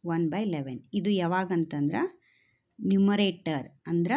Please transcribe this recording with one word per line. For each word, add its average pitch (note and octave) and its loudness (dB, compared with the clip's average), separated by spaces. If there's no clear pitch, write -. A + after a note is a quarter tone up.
one E3+ 0
by G3 -2
eleven. C3+ -6
ಇದು F#3+ 0
ಯಾವಾಗಂತಂದ್ರ E3+ 0
ನ್ಯೂಮರೇಟರ್ G3 2
ಅಂದ್ರ E3+ 2